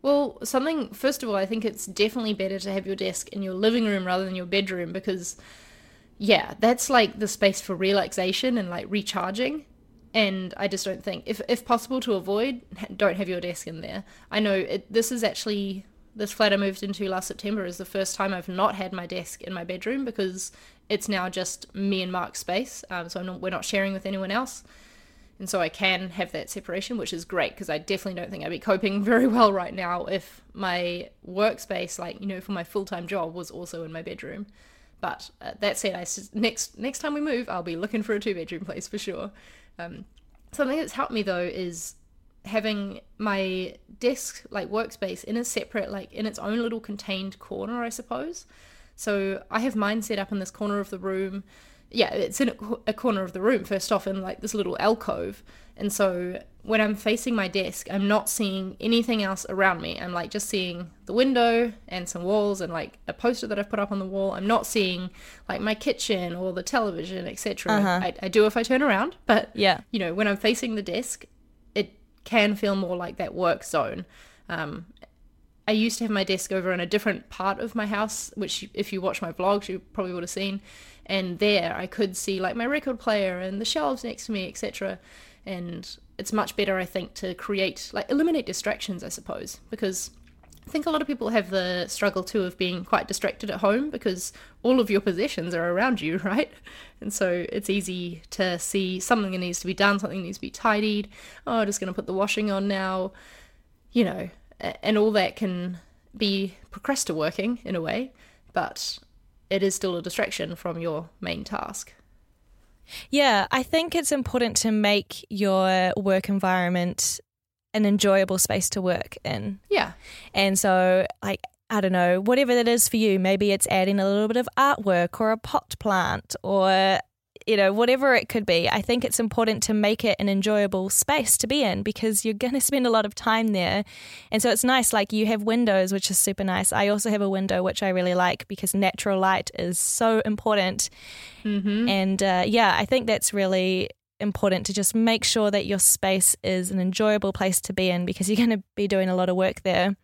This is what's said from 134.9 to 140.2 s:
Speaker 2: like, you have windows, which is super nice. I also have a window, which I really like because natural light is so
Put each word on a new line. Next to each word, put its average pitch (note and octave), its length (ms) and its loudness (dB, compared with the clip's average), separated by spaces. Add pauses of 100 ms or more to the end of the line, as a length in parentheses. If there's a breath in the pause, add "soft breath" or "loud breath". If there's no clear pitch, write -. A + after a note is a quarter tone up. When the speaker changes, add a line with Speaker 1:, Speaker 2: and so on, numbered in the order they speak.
Speaker 2:
like, G3+ 180 2
you G#3+ 140 2
have G#3+ 160 2
windows, G#3 500 4
which G3 180 0
is F#3+ 60 0
super G3 280 2
nice. F#3+ 280 2
I G3+ 160 4
also G#3 220 2
have G#3 100 2
a G3+ 80 2
window, F#3+ 340 0
which F#3 200 0
I G3 80 2
really F3+ 240 2
like F3+ 340 2
because - 260 -4
natural G3 460 2
light F#3+ 380 2
is F3 200 -2
so A3+ 460 2